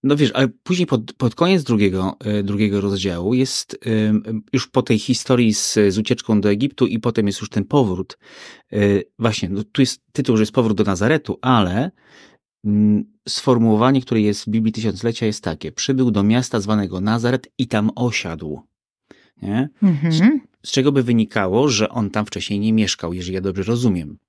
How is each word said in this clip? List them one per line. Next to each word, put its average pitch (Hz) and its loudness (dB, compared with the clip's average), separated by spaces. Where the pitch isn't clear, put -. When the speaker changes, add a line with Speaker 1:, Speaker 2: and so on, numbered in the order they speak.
Speaker 1:
No 143 2
wiesz, 143 2
ale 131 2
później 180 -2
pod, 113 -2
pod 120 -2
koniec 180 2
drugiego, 98 0
e, 104 -2
drugiego 101 0
rozdziału 98 -2
jest, - -2
em, 107 0
em, 110 -8
już 131 -2
po 127 2
tej 110 2
historii 120 2
z, - -4
z 95 0
ucieczką 107 0
do 104 2
Egiptu 123 0
i 110 -4
potem 110 0
jest 98 -4
już 107 -10
ten 101 -4
powrót. 98 0
E, 104 -2
właśnie, 110 -2
no 98 -4
tu 143 0
jest - 0
tytuł, 123 0
że 107 4
jest 107 0
powrót 113 0
do 107 0
Nazaretu, 104 0
ale, 120 0
mm, 104 2
sformułowanie, 120 2
które 113 0
jest 104 -2
w 107 -8
Biblii 110 0
Tysiąclecia, 113 -4
jest 107 -4
takie: 82 -6
„Przybył 131 0
do 101 2
miasta 117 0
zwanego 98 -2
Nazaret 117 -2
i 123 -2
tam 107 0
osiadł”. 82 -6
Nie? 113 -4
Speaker 2:
Mhm. 160 2
Speaker 1:
Z, 160 4
z - -8
czego 139 2
by 135 2
wynikało, 113 2
że 104 0
on 107 -4
tam 107 -2
wcześniej 104 -6
nie 110 2
mieszkał, 95 0
jeżeli 90 -8
ja 92 -4
dobrze 95 -4
rozumiem. 98 -2